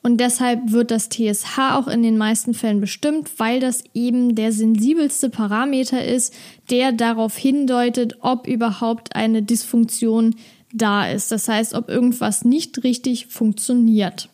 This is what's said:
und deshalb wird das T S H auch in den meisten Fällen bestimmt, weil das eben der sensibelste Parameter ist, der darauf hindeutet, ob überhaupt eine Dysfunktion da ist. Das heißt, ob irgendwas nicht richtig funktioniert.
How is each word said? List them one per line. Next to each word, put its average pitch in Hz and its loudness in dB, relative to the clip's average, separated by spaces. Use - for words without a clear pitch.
und 240 2
deshalb 247 0
wird 233 2
das 226 -2
T 226 -2
S - -4
H 269 0
auch 269 -2
in 233 0
den 226 2
meisten 220 0
Fällen 214 0
bestimmt, 294 -2
weil 233 0
das 247 -2
eben 240 0
der 220 0
sensibelste 226 2
Parameter 247 -2
ist, - -2
der 247 2
darauf 226 0
hindeutet, 247 0
ob 247 -2
überhaupt 226 -2
eine 220 2
Dysfunktion 226 2
da 208 0
ist. 196 -4
Das 220 -4
heißt, 220 -2
ob 233 -6
irgendwas 240 0
nicht 262 0
richtig 247 -2
funktioniert. 220 0